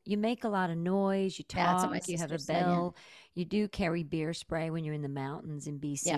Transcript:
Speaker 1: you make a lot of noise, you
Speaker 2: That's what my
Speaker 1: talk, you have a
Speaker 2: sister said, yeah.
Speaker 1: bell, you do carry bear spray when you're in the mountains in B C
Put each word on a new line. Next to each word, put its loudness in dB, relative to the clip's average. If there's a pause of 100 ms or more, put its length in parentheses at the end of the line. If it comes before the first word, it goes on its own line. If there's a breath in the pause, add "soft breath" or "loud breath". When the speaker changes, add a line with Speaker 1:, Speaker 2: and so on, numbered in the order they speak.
Speaker 1:
you 0
make 0
a 2
lot 2
of 0
noise, 2
you -10
Speaker 2:
That's 4
what 2
my 0
Speaker 1:
talk, -6
you -2
have -2
a -2
Speaker 2:
sister -2
said, 4
yeah. 4
Speaker 1:
bell, 2 (380 loud breath)
you -2
do 0
carry 0
bear -2
spray -4
when -2
you're -2
in -4
the -4
mountains -6
in -6
B -4
C 0